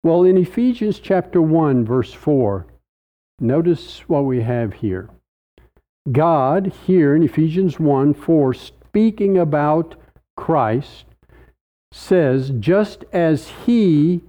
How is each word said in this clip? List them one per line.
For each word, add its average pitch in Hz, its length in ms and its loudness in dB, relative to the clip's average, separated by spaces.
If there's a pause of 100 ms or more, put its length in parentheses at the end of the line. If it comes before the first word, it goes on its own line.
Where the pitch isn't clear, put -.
Well, 175 180 2
in 185 140 4
Ephesians 220 640 -2
chapter 180 420 -2
one, 156 420 2
verse 120 280 -2
four, 107 540 -2 (760)
notice 160 680 -2
what 143 160 0
we 127 180 -2
have 117 320 -4
here. 95 360 -6 (1000)
God, 160 600 0 (140)
here 156 300 4
in 165 80 4
Ephesians 160 560 -2
one 143 340 2
four, 143 400 0
speaking 208 840 -2
about 156 600 0 (400)
Christ, 131 680 -2 (880)
says, 135 680 0
"Just 190 540 -2
as 165 360 0
he" 175 800 0